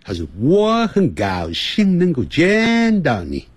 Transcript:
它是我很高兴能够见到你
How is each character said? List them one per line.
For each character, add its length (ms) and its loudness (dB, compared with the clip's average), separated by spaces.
它 100 -12
是 140 -8
我 460 2
很 280 0
高 380 -4
兴 460 0
能 140 2
够 120 -2
见 800 2
到 200 0
你 240 -8